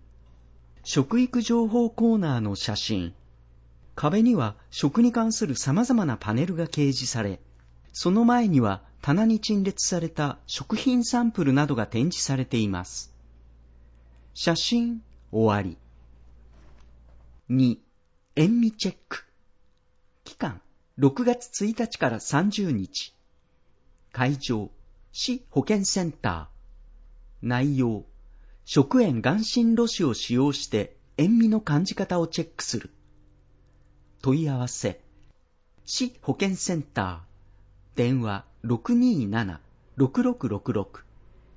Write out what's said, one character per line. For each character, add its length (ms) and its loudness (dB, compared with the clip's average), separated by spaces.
食 340 0
育 220 0
情 260 2
報 220 0
コ 240 2
ー 40 2
ナ 200 0
ー 20 -2
の 160 -2
写 220 -4
真。 360 -4
壁 300 0
に 120 4
は 200 -2
食 300 0
に 100 4
関 220 0
す 120 -4
る 80 -2
様 320 0
々 200 2
な 100 -2
パ 180 -4
ネ 120 2
ル 100 -4
が 100 -4
掲 280 0
示 120 -6
さ 180 -2
れ、 180 -4
そ 180 -2
の 140 4
前 240 4
に 140 4
は 220 0
棚 240 2
に 160 2
陳 220 0
列 220 -4
さ 140 -2
れ 80 -4
た 400 -4
食 300 -6
品 260 2
サ 180 0
ン 100 2
プ 120 -2
ル 100 4
な 140 4
ど 80 -2
が 120 -2
展 160 -2
示 200 -2
さ 140 0
れ 80 -2
て 120 -2
い 120 0
ま 160 -4
す。 280 -14
写 220 0
真、 480 -2
終 260 4
わ 60 0
り。 160 -8
二、 320 2
塩 240 4
味 100 2
チ 180 -6
ェ 40 -2
ッ 40 -20
ク。 160 -12
期 140 -20
間、 240 -8
六 300 2
月 400 -2
一 120 -4
日 200 -6
か 120 0
ら 120 -4
三 280 0
十 220 -2
日。 420 -6
会 240 0
場、 340 -4
市 380 -6
保 140 0
健 200 0
セ 200 -2
ン 100 -4
タ 360 -6
ー。 40 -6
内 300 0
容、 280 0
食 400 4
塩 180 0
顔 220 2
真 320 2
露 140 4
紙 200 0
を 40 0
使 220 -4
用 180 2
し 140 -8
て 280 -4
塩 200 4
味 120 6
の 100 2
感 240 0
じ 100 -4
方 280 -2
を 40 0
チ 180 -4
ェ 20 -
ッ 100 -14
ク 80 -12
す 160 -6
る。 100 -12
問 200 2
い 40 -2
合 120 -2
わ 80 -4
せ、 340 -6
市 380 -4
保 140 -2
健 200 0
セ 200 -4
ン 80 -4
タ 420 -6
ー。 20 -4
電 240 2
話、 240 -4
六 320 -2
二 320 2
七 340 -4
六 260 2
六 260 -2
六 260 -4
六。 320 -6